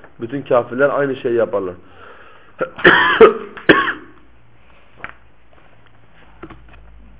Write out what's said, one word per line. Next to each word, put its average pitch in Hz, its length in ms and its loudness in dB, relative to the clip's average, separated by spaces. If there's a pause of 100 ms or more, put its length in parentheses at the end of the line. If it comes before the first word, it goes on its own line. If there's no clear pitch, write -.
(220)
Bütün 127 200 -8
kafirler 123 480 0
aynı 135 260 -2
şeyi 120 200 -4
yaparlar. 101 380 -2 (840)
<coughs> - 760 4 (3750)